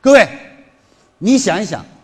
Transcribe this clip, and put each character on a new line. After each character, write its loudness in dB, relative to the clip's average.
各 2
位， 4
你 0
想 -2
一 -8
想 -12